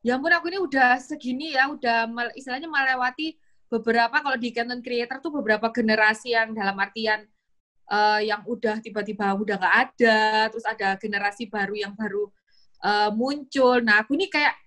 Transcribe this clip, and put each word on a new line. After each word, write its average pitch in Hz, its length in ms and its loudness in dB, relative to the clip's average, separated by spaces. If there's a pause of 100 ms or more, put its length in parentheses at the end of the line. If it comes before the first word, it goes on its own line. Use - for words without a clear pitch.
"Ya 240 160 0
ampun, 302 160 2
aku 339 160 2
ini 370 100 -4
udah 262 400 4
segini 285 540 -8
ya, 269 160 2
udah 233 380 0
mel-, 233 260 -6
istilahnya 269 340 -10
melewati 269 680 -2 (320)
beberapa," 233 480 0
kalau 277 220 0
di 233 120 -4
content 233 300 -4
creator 240 400 -4
tuh 302 140 -8
beberapa 214 340 0
generasi 220 640 2
yang 226 220 0
dalam 196 220 -2
artian, 214 500 -4 (600)
eh, 214 380 2
yang 214 180 -4
udah 220 380 -4
tiba-tiba 208 520 -4
udah 202 240 -2
nggak 185 280 4
ada, 226 340 4 (300)
terus 226 160 -8
ada 208 320 -2
generasi 202 500 -6
baru 202 300 -4
yang 202 180 -6
baru, 208 320 -4 (540)
eh, 208 320 2
muncul. 254 680 2
Nah, 214 240 4
aku 277 140 -2
ini 370 100 0
kayak 294 280 0 (120)